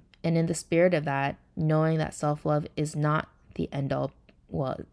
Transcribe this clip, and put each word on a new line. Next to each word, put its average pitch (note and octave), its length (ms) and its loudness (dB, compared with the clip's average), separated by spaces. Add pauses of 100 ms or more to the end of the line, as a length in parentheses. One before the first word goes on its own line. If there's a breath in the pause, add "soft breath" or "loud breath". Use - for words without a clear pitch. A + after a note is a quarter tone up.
(240)
and E3 120 2
in E3 100 2
the E3 80 -2
spirit F3 400 2
of D3 100 0
that, C#3 320 -2 (180)
knowing D#3+ 440 2
that D#3 160 -2
self-love D3 520 0 (100)
is D3+ 200 -4
not D3+ 320 0 (260)
the - 180 -6
end C#3 200 -4
all, C3+ 180 -2 (380)
well, C#3 320 -4 (120)